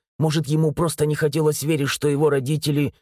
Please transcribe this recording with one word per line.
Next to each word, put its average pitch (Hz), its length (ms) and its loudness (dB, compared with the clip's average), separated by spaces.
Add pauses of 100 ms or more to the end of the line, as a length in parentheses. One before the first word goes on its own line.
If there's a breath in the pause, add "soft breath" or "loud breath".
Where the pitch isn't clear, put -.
(180)
Может, 156 280 0
ему 156 260 2
просто 151 340 -2
не 151 80 0
хотелось 151 480 0
верить, 143 260 0
что - 200 -2
его 147 200 2
родители 143 720 0